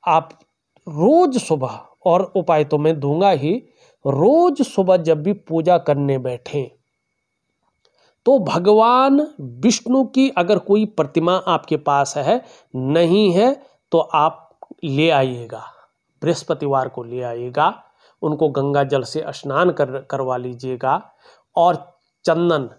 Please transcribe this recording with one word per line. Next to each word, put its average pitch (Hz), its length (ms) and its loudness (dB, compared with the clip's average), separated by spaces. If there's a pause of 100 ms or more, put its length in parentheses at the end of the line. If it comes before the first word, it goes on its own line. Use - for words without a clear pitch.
आप 160 260 0 (580)
रोज 254 500 2
सुबह, 131 420 -4 (260)
और 185 300 0
उपाय 165 280 2
तो 151 140 -2
मैं 156 220 0
दूंगा 156 320 0
ही, 165 320 -2 (420)
रोज 269 560 2
सुबह 185 360 2
जब 156 260 2
भी 196 100 0
पूजा 165 440 0
करने 143 420 0
बैठें 127 500 -8 (1600)
तो 262 140 6
भगवान 226 880 4 (140)
विष्णु 220 640 0
की 262 240 0
अगर 180 300 0
कोई 208 280 0
प्रतिमा 175 600 -2
आपके 160 300 -2
पास 143 400 -2
है, 180 260 0 (320)
नहीं 165 560 2
है, 240 320 0 (280)
तो 165 80 2
आप - 600 -2 (240)
ले 143 260 0
आइएगा, 123 540 -2 (580)
बृहस्पतिवार 139 680 -2
को 127 160 -12
ले 123 180 -10
आइएगा, 123 640 -4 (380)
उनको 156 280 0
गंगा 143 340 -2
जल 135 200 -2
से 156 260 -8
स्नान 147 420 -2
कर, 131 300 -4
करवा 131 360 -6
लीजिएगा 127 760 -6 (420)
और 170 440 0 (260)
चंदन 165 540 0